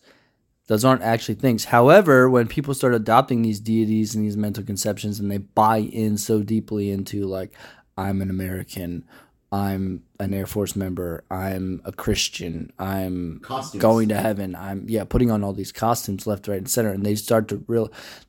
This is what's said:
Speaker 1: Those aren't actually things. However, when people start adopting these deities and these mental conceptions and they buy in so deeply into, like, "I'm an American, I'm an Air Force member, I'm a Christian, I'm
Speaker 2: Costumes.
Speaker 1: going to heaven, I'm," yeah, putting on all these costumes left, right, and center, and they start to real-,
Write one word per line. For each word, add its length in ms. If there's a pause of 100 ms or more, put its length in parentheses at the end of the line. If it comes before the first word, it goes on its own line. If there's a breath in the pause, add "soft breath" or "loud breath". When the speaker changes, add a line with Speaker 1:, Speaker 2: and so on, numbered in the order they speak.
(680)
Speaker 1:
Those 180
aren't 160
actually 340
things. 300
However, 640
when 180
people 280
start 180
adopting 480
these 180
deities 540
and 100
these 140
mental 260
conceptions 560
and 120
they 80
buy 400
in 380
so 260
deeply 480
into, 340
like, 280 (440 loud breath)
"I'm 240
an 80
American, 760 (480 soft breath)
I'm 520 (160)
an 120
Air 140
Force 300
member, 560
I'm 540
a 60
Christian, 840
I'm 640
Speaker 2:
Costumes. 400
Speaker 1:
going 280
to 60
heaven, 400
I'm," 320
yeah, 180
putting 260
on 120
all 100
these 180
costumes 560
left, 200
right, 120
and 100
center, 220
and 120
they 120
start 320
to 180
real-, 260 (380 loud breath)